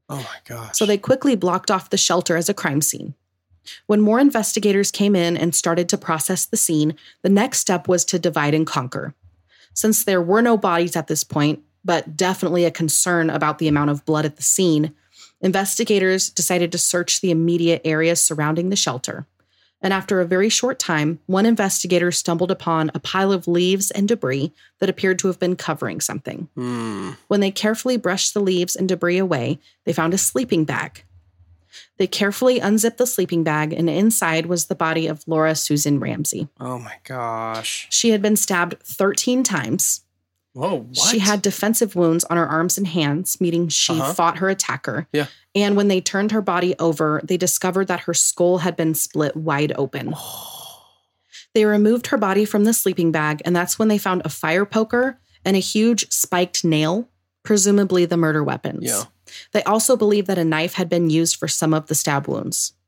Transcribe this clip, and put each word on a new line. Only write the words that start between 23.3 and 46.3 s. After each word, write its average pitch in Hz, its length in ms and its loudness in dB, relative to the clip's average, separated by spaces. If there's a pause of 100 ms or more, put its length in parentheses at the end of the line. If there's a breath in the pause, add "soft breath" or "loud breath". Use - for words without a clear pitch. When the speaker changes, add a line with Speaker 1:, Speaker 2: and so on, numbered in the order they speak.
Speaker 2:
of 180 140 -2
leaves 180 440 2
and 202 180 0
debris 143 440 -2 (260 soft breath)
that 190 100 0
appeared 185 300 0
to - 80 -2
have 185 120 -2
been 180 180 -2
covering 143 440 -6
something. - 540 -8
Speaker 1:
Hmm. 117 560 -6 (180)
Speaker 2:
When 202 120 2
they 196 100 2
carefully 226 480 -2
brushed 190 340 -2
the 208 80 -2
leaves 180 340 0
and 190 140 -2
debris 175 300 0
away, 156 400 -2 (260 soft breath)
they 165 80 -2
found 165 220 0
a 196 40 0
sleeping 196 460 0
bag. - 400 -8 (960 loud breath)
They 190 80 2
carefully 226 540 2
unzipped 220 380 2
the 247 80 2
sleeping 175 380 0
bag, 151 300 0
and 165 160 0
inside 165 560 2
was 170 200 -2
the 190 80 -4
body 160 320 -2
of 156 220 -6
Laura 160 260 2
Susan 147 460 0
Ramsey. 120 480 -6 (100)
Speaker 1:
Oh 127 200 -10
my 113 160 -16 (100)
gosh. 113 880 -8
Speaker 2:
She - 200 2
had 208 120 2
been 208 140 2
stabbed 175 460 -2
thirteen 226 640 0
times. 151 560 -2 (540)
Speaker 1:
Whoa, 143 280 -4
what? 123 140 -12
Speaker 2:
She 233 220 2
had 202 240 0
defensive 208 540 -2
wounds 170 300 2
on 170 100 -2
her 170 100 2
arms 170 320 -2
and 202 80 -2
hands, 160 540 -2
meaning 170 280 0
she - 240 0
Speaker 1:
Uh-huh. 156 220 0
Speaker 2:
fought 165 240 2
her 190 100 0
attacker. 156 640 -4
Speaker 1:
Yeah. 147 140 0 (300 loud breath)
Speaker 2:
And 202 200 2
when 202 120 4
they 185 120 2
turned 202 300 -2